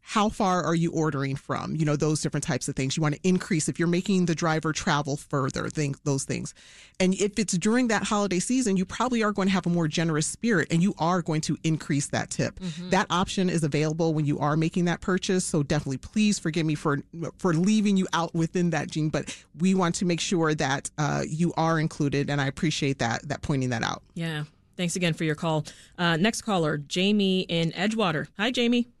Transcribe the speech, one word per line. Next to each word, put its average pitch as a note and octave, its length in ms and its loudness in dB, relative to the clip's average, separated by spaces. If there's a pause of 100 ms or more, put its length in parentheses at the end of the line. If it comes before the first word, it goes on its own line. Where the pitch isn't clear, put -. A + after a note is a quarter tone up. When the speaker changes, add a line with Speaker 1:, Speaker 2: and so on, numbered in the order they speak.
Speaker 1:
How G#3+ 240 0
far F3+ 360 0
are E3+ 100 0
you E3+ 160 2
ordering C#3 460 -2
from? C#3 400 -6
You D#3+ 80 0
know, D3+ 100 2
those D3+ 260 0
different C#3+ 220 -2
types B2+ 240 -4
of C#3+ 80 -6
things. C3+ 220 -2
You E3 80 0
want D3 100 0
to - 80 -12
increase F3+ 460 0
if C#3+ 100 -4
you're E3+ 80 2
making F3+ 400 2
the E3 80 0
driver D#3 380 0
travel D3 440 0
further, C3+ 520 -4
think C#3 340 -4
those C#3 220 0
things. - 300 -6 (440)
And F#3 160 4
if G3+ 240 0
it's G3+ 180 0
during A#3 320 2
that G3+ 140 2
holiday G3+ 380 0
season, A#3+ 360 0
you F#3 80 0
probably A#3 380 -2
are G#3 80 2
going G3 160 0
to F#3+ 80 2
have F3+ 100 0
a F3 60 0
more E3+ 160 2
generous D#3+ 400 0
spirit G#3+ 460 0
and E3 100 4
you G3 160 2
are E3+ 240 2
going D#3 200 -2
to D3+ 200 -2
increase D3+ 460 0
that - 220 -4
tip. - 280 -4
Speaker 2:
Mm-hmm. F3 320 -8
Speaker 1:
That F#3+ 200 2
option F#3 380 0
is D#3+ 140 0
available D#3 500 0
when D3+ 140 0
you C#3+ 140 0
are D3 160 2
making E3+ 300 0
that E3+ 160 -2
purchase. F#3 420 0
So D#3 180 0
definitely C#3 360 -2
please G#3 380 2
forgive D#3+ 300 -2
me D#3 80 2
for, C#3+ 240 0 (400)
for F3 160 2
leaving G3+ 420 4
you F#3 160 2
out E3 220 -2
within F3 360 2
that, D3 200 -2
Gene, D#3 180 0
but C#3+ 240 -2 (280)
we F#3+ 160 4
want F3+ 180 2
to - 100 -2
make F3 160 0
sure D#3+ 320 2
that, C#3 460 -2
uh, C#3+ 300 0
you D#3+ 280 0
are D#3+ 220 2
included. C#3+ 500 0
And C#3+ 120 0
I C3+ 80 0
appreciate C#3+ 500 -2
that, A#2+ 300 -2
that C#3+ 140 -6
pointing C3 280 0
that A2+ 140 -2
out. - 180 -4 (120)
Speaker 2:
Yeah. D#3+ 300 -4 (320)
Thanks F3+ 200 -2
again E3+ 180 0
for E3+ 80 -4
your D3+ 140 0
call. D#3 280 0 (320)
Uh, E3+ 200 2
next G#3+ 260 2
caller, D#3+ 340 0
Jamie F#3 680 2
in E3 280 0
Edgewater. F#3 560 -2 (100)
Hi, A3 140 -2
Jamie. A#3+ 380 2 (120)